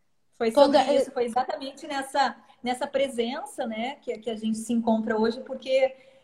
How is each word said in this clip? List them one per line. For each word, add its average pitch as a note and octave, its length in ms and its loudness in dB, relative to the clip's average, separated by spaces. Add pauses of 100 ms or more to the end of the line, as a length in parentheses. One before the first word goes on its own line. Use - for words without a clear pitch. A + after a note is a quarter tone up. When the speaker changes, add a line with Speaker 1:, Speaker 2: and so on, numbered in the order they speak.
(380)
Speaker 1:
Foi A3+ 140 0
Speaker 2:
Quando C#4+ 260 6
Speaker 1:
sobre C4+ 140 4
Speaker 2:
é C#4 100 6
Speaker 1:
isso, B3 100 -2
foi B3 140 -2
exatamente C4+ 640 -6
nessa, C4+ 480 -2 (260)
nessa B3 240 -4
presença, C4 800 -4
né, A3+ 300 -6
que, A#3 240 -8
que A#3 100 -8
a A3 60 -4
gente A3 240 -4
se - 120 -6
encontra A3+ 460 2
hoje, A3+ 240 0
porque, C4 540 0 (280)